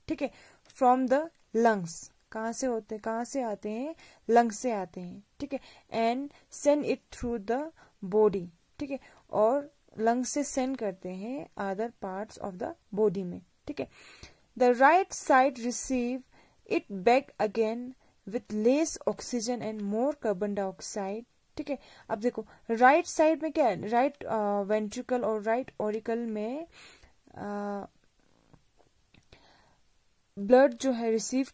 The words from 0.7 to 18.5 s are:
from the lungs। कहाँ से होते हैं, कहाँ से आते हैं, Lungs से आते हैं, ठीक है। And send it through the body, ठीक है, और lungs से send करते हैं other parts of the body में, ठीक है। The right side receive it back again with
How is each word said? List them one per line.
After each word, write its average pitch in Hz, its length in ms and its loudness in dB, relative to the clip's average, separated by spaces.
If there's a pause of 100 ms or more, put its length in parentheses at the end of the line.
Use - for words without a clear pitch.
from 254 260 4
the 294 200 2 (280)
lungs। 214 560 0 (200)
कहाँ 220 200 -6
से 262 140 -4
होते 220 280 -4
हैं, 208 80 -12
कहाँ 226 220 -4
से 269 180 -4
आते 208 280 -6
हैं, 269 240 -8 (360)
Lungs 233 280 6
से 254 140 -2
आते 202 280 -6
हैं, 185 240 -14 (160)
ठीक 277 140 -8
है। 254 60 -6 (340)
And 240 380 -2 (200)
send 294 320 2
it - 340 -4
through 233 320 -6
the 294 200 -2 (440)
body, 202 340 4 (300)
ठीक 277 120 -6
है, 269 80 -6 (320)
और 269 440 2 (240)
lungs 233 300 0
से 294 160 0
send 269 320 -2
करते 190 320 -6
हैं 208 400 -10 (100)
other 202 340 -4 (120)
parts 196 400 -10
of 185 180 -8
the - 360 -8
body 196 260 2
में, 180 180 -10 (240)
ठीक 294 140 -10
है। - 80 -6 (680)
The 247 220 4
right 330 300 6
side 262 480 2
receive 247 640 -4 (500)
it 339 100 0 (100)
back 220 580 2
again 226 420 -4 (360)
with 202 220 -8